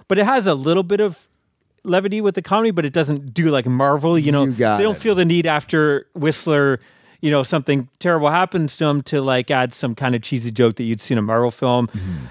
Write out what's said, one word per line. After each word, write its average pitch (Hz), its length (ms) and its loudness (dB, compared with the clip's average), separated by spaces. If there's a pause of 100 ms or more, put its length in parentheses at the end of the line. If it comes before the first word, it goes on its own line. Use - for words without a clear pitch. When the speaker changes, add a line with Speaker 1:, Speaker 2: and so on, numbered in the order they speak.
Speaker 1:
but 190 100 2
it 208 80 4
has 247 200 2
a 170 80 4
little 160 280 0
bit 196 180 0
of 202 280 -4 (560)
levity 196 360 0
with 202 140 0
the 185 80 -6
comedy, 220 280 0
but 170 140 -2
it 139 80 -4
doesn't 143 400 -2
do 160 180 0
like 135 140 2
Marvel, 139 540 2
you 131 140 2
know, 143 120 4
Speaker 2:
You 135 80 0
got 110 260 2
Speaker 1:
they 202 40 2
don't 214 140 0
Speaker 2:
it. - 40 -12
Speaker 1:
feel 214 140 0
the 180 100 4
need 170 220 2
after 151 680 0
Whistler, 143 680 0 (400)
you 156 100 0
know, 143 120 2
something 139 460 -2 (100)
terrible 160 320 0
happens 175 460 0
to 165 100 -2
him 143 160 2
to, 143 200 -2
like, 127 280 0
add 127 220 0
some 120 220 -6
kind 127 200 -2
of 120 80 -2
cheesy 120 280 -6
joke 113 260 2
that 123 80 -6
you'd 113 160 -4
see - 140 -4
in 117 40 2
a 107 40 0
Marvel 117 300 0
film. 123 340 0
Speaker 2:
Mm-hmm. 92 280 -8 (160)